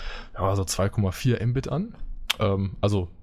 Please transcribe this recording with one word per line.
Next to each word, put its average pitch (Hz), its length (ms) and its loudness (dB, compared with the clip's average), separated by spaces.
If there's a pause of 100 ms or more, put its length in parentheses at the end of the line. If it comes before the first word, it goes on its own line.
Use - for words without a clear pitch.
(320)
ja, 95 240 2
so 95 80 2
zwei 95 240 2
Komma 98 220 2
vier 120 360 2
Mbit 123 220 0
an. 202 260 -2 (460)
Ähm, 98 400 2
also 101 300 2 (120)